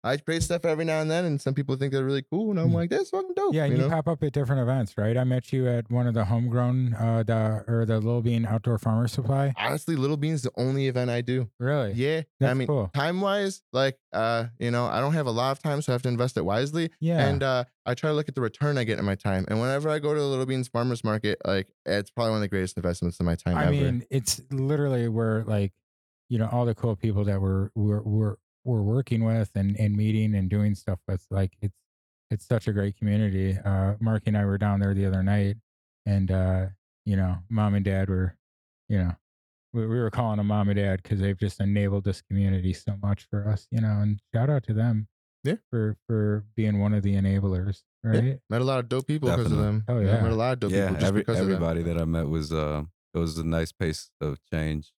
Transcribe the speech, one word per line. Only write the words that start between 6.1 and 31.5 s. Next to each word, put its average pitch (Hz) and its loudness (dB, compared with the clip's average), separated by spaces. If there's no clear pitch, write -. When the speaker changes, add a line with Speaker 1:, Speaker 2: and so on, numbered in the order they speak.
Speaker 2:
the 110 2
homegrown, 123 0
uh, 113 2
the, 110 0
or 117 2
the 110 2
Little 117 0
Bean 117 2
Outdoor 110 0
Farmer 113 2
Supply. 135 0
Speaker 1:
Honestly, 143 -2
Little 143 0
Bean's 151 -2
the 123 -2
only 135 0
event 123 0
I 120 0
do. 123 -2
Speaker 2:
Really? 127 0
Speaker 1:
Yeah. 139 0
I 156 -6
Speaker 2:
That's 127 2
Speaker 1:
mean, 127 -2
Speaker 2:
cool. 120 -2
Speaker 1:
time-wise, 185 -2
like, 135 0
uh, 117 0
you 120 -2
know, 120 0
I 104 -2
don't 139 0
have 151 0
a - -2
lot 123 0
of 139 -8
time, 147 -2
so 135 -2
I - 2
have 123 -2
to 127 -2
invest 123 -2
it 90 -2
wisely. 143 -2
Speaker 2:
Yeah. 160 2
Speaker 1:
And, 139 0
uh, 127 0
I 120 -2
try 156 -2
to 151 0
look 147 -2
at 143 -10
the 135 -4
return 139 0
I 123 0
get 110 -2
in - -2
my 98 2
time. 95 -2
And 107 0
whenever 139 -2
I 151 0
go 147 0
to 151 0
the 143 0
Little 131 -2
Beans 131 -2
Farmers 120 -2
Market, 107 0
like, 95 0
it's 101 -2
probably 117 0
one 110 0
of 104 0
the 101 -2
greatest 92 -2
investments 87 -2
of 87 0
my 85 2
time 87 0
Speaker 2:
I 76 2
Speaker 1:
ever. - 4
Speaker 2:
mean, 127 0
it's - -2
literally 135 0
where, 110 0
like, 101 0
you 123 0
know, 110 0
all 123 2
the 117 0
cool 113 -2
people 104 0
that 98 0
we're, 95 0
we're, 104 0
we're, 107 0
we're 120 0
working 113 0
with 113 2
and, 101 0
and 104 2
meeting 107 2
and 95 0
doing 104 2
stuff 92 -6
with, 95 -4
like, 95 0